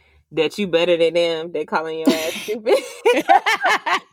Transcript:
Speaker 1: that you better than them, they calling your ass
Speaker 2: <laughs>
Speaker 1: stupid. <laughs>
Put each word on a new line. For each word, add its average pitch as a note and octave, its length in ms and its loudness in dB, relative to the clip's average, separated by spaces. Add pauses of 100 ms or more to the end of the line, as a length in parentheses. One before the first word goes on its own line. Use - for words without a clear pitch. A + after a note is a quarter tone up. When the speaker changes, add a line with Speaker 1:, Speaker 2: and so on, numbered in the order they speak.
(320)
Speaker 1:
that D#3 260 -2
you G#3 100 -2
better E3+ 280 2
than E3 180 2
them, E3+ 380 -2
they D#3 140 -6
calling D#3+ 320 -4
your D#3+ 160 2
ass B3+ 220 -4
Speaker 2:
<laughs> - 60 -12
Speaker 1:
stupid. A3+ 360 0 (360)
<laughs> G4 840 2 (120)